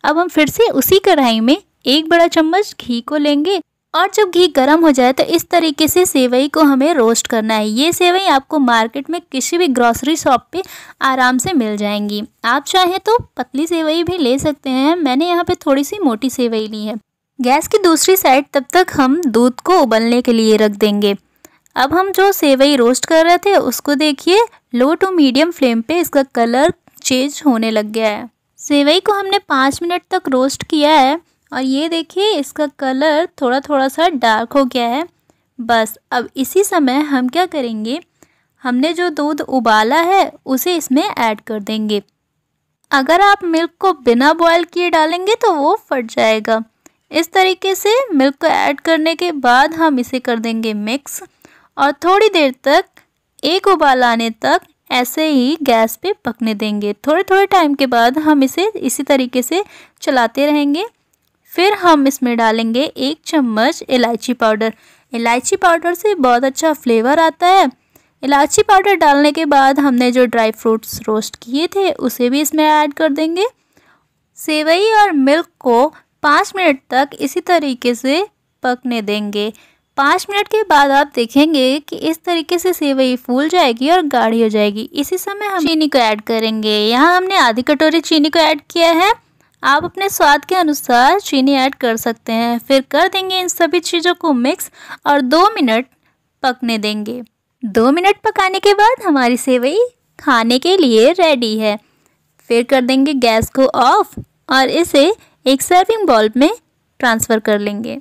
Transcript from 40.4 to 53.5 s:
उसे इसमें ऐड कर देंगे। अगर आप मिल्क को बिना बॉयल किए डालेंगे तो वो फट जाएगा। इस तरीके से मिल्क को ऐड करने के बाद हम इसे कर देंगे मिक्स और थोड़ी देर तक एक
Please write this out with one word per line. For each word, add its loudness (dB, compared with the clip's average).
उसे -2
इसमें 0
ऐड -4
कर -8
देंगे। -4
अगर 2
आप 4
मिल्क -2
को 0
बिना 2
बॉयल 2
किए -4
डालेंगे 0
तो 0
वो 0
फट -4
जाएगा। 0
इस -4
तरीके 0
से 0
मिल्क 0
को -4
ऐड 0
करने 0
के -4
बाद 2
हम 0
इसे -6
कर -2
देंगे -4
मिक्स -8
और 2
थोड़ी 2
देर 2
तक 2
एक -2